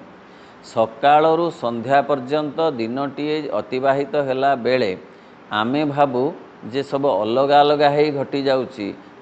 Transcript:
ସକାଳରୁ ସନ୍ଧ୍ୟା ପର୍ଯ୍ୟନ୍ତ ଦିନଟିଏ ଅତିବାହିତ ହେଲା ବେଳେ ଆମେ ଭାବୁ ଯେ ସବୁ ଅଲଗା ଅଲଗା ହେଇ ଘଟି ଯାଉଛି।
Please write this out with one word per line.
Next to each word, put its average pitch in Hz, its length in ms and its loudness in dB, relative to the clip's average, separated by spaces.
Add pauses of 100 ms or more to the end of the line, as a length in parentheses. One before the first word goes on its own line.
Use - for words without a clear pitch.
(640)
ସକାଳରୁ 151 880 2
ସନ୍ଧ୍ୟା 120 500 0
ପର୍ଯ୍ୟନ୍ତ 139 560 -2 (140)
ଦିନଟିଏ 139 680 -4 (120)
ଅତିବାହିତ 135 640 -2
ହେଲା 139 400 0
ବେଳେ 120 360 0 (600)
ଆମେ 120 340 0
ଭାବୁ 139 380 0 (480)
ଯେ 135 120 -4
ସବୁ 139 260 -2
ଅଲଗା 123 500 2
ଅଲଗା 147 300 4
ହେଇ 147 220 2
ଘଟି 139 300 -4
ଯାଉଛି। 131 460 -2 (340)